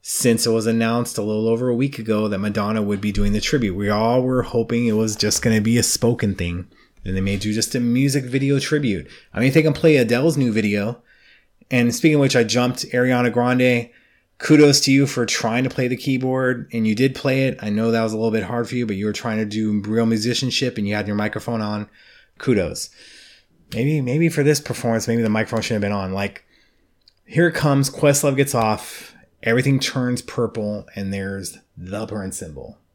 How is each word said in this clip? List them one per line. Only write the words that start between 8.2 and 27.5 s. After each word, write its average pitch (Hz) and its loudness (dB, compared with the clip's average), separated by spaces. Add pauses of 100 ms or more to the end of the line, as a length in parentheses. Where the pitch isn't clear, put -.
video 135 0
tribute. 131 -2 (240)
I - -6
mean, 123 2
if 135 0
they 160 6
can 151 2
play 156 4
Adele's 127 2
new 127 2
video, 104 -2 (680)
and 120 2
speaking 156 4
of 143 6
which, 135 4
I 120 6
jumped 123 0
Ariana 123 2
Grande. 123 2 (480)
Kudos 147 6
to 135 2
you 139 6
for 123 -2
trying 117 -2
to 131 -2
play 127 -2
the 123 -2
keyboard, 127 -2
and 113 0
you 107 2
did 131 2
play 135 0
it. 127 -2
I 107 -6
know 110 0
that 113 0
was 110 -2
a 110 -4
little 110 0
bit 110 0
hard 120 -4
for 127 -8
you, 123 -2
but 104 -4
you 101 -4
were 104 -2
trying 110 -4
to 110 -2
do 107 -2
real 110 0
musicianship, 120 -2
and 104 -4
you 104 -2
had 104 -2
your 104 -4
microphone 107 -4
on. 104 -6 (500)
Kudos. 98 -2 (840)
Maybe, 139 0
maybe 143 0
for 156 0
this 143 4
performance, 117 -2
maybe 117 0
the 110 2
microphone 110 0
shouldn't 107 -2
have 101 -2
been 104 -2
on. 95 -4
Like, 101 -6 (800)
here 170 2
it 165 0